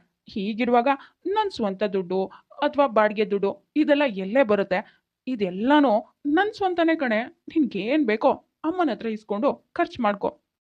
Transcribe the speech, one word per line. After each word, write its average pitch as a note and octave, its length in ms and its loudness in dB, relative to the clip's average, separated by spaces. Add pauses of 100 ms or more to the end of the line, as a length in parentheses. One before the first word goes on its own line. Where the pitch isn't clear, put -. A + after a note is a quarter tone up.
(300)
ಹೀಗಿರುವಾಗ A#3 580 0 (380)
ನನ್ G4+ 260 -2
ಸ್ವಂತ G3 320 -4
ದುಡ್ಡು F#3+ 420 -2 (360)
ಅಥವಾ C#4+ 260 2
ಬಾಡಿಗೆ G#3+ 440 2
ದುಡ್ಡು G3 440 -4
ಇದೆಲ್ಲ D4 280 4
ಎಲ್ಲೇ G3+ 400 0
ಬರುತ್ತೆ? G3 360 0 (480)
ಇದೆಲ್ಲಾನು A#3+ 640 2 (340)
ನನ್ F#4 280 0
ಸ್ವಂತನೇ E4+ 420 0
ಕಣೆ. A#3+ 280 -2
ನಿನ್ಗೇನ್ C4+ 840 -2
ಬೇಕೋ A3 280 2 (300)
ಅಮ್ಮನ E4 280 -2
ಹತ್ರ G#3+ 160 -6
ಇಸ್ಕೊಂಡು A3 680 -4
ಖರ್ಚು E4+ 280 -4
ಮಾಡ್ಕೊ. G#3 280 -2 (360)